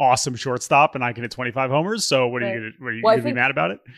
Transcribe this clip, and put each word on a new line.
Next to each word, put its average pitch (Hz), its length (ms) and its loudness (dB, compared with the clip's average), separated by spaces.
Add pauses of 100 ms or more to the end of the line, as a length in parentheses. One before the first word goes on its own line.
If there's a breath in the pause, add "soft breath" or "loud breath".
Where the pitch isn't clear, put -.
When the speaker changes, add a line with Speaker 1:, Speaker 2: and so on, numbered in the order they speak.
Speaker 1:
awesome 127 340 2
shortstop 143 640 2
and 127 80 -4
I 120 80 -2
can 117 100 -10
hit 120 80 -8
twenty-five 127 400 -4
homers. 180 340 0
So 131 220 2
what 123 160 -2
are 120 40 -2
Speaker 2:
Right. 117 80 -4
Speaker 1:
you 117 60 -6
gonna, 110 200 -10
what 127 80 -10
are 117 60 -4
you 113 100 -8
Speaker 2:
Well, 220 80 6
I 180 40 4
Speaker 1:
gonna 123 60 -2
be 117 60 -4
Speaker 2:
think 120 80 -2
Speaker 1:
mad 127 160 2
about 160 200 0
it?" - 80 -12 (180 soft breath)